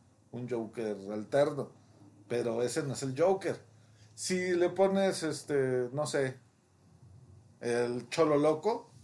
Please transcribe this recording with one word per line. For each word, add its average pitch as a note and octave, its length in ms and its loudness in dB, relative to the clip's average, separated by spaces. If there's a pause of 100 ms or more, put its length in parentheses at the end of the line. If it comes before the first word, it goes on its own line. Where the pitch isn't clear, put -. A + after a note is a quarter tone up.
(320)
un B2 160 -8
Joker A2+ 480 -4 (140)
alterno. C#3 600 0 (580)
Pero A#2 340 -2
ese B2 200 -2
no C#3 100 -4
es - 100 -6
el C3 160 -4
Joker. F3+ 400 0 (560)
Si F#3 400 -2
le F3 140 4
pones, F#3+ 540 2
este, C3+ 680 0
no C#3+ 140 -2
sé, C3+ 300 -2 (1200)
el A#2+ 500 -2
Cholo D#3 260 4
Loco, D#3 540 2 (140)